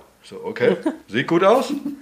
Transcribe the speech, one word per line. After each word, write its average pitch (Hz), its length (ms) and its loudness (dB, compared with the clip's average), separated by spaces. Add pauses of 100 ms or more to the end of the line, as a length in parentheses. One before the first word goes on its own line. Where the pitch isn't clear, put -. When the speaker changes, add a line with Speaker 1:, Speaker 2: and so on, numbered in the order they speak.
(240)
Speaker 1:
So, - 200 -16
okay, 123 320 0 (160)
Speaker 2:
<laughs> - 160 -12
Speaker 1:
sieht 110 200 -2
gut 170 160 2
aus. 240 280 4 (300)